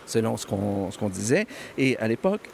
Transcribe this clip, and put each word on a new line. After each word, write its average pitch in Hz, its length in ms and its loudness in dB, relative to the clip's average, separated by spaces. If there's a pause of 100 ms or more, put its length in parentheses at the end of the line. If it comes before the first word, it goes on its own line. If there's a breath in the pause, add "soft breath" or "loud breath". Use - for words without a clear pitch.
selon 113 320 0
ce - 80 -8
qu'on, 98 440 0
ce - 80 -12
qu'on 104 120 0
disait, 113 360 0 (300 loud breath)
et 131 220 2
à 113 100 0
l'époque, 190 460 0